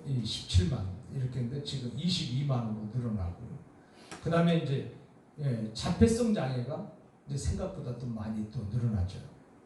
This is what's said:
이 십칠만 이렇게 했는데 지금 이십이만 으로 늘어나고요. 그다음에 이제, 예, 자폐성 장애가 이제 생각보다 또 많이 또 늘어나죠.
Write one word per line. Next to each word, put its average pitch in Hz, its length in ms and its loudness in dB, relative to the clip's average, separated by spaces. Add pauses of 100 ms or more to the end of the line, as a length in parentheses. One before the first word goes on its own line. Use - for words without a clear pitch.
이 123 180 0
십칠만 123 600 2 (300)
이렇게 127 260 -2
했는데 127 220 -2
지금 120 340 -4
이십이만 131 760 0
으로 107 220 -4
늘어나고요. 104 680 -4 (640)
그다음에 170 340 6
이제, 131 380 -2 (420)
예, 113 340 -2
자폐성 226 600 6
장애가 131 560 -2 (380)
이제 139 80 -4
생각보다 185 640 -2
또 127 80 -8
많이 107 440 -4
또 101 140 -6
늘어나죠. 104 560 0 (460)